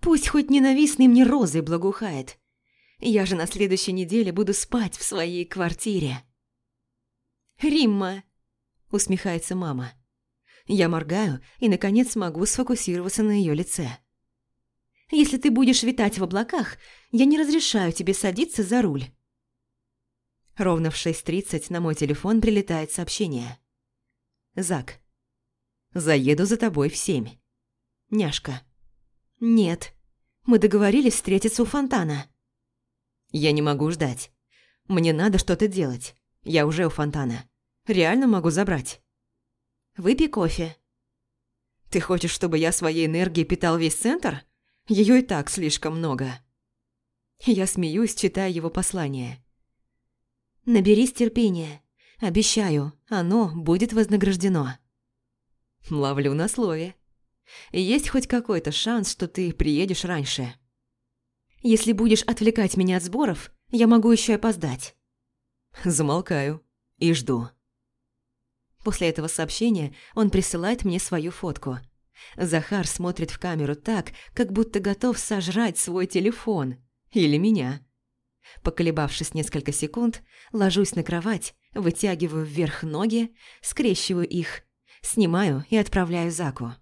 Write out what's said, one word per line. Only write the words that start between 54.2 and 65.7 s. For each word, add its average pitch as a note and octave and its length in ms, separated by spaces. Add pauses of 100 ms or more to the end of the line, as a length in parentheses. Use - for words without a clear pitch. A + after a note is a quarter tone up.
Ловлю C#3 440
на D#3+ 120
слове. F#3 480 (760)
Есть G#3+ 360
хоть C4 200
какой-то A3 420
шанс, A3 400
что - 160
ты F3 260
приедешь E3 520
раньше? C#3 500 (1080)
Если A3 300
будешь G#3+ 300
отвлекать A3 540
меня F#3 200
от F3+ 60
сборов, F#3 480 (200)
я A#3 180
могу A#3 240
еще A3+ 200
и G#3 40
опоздать. E3 600 (880)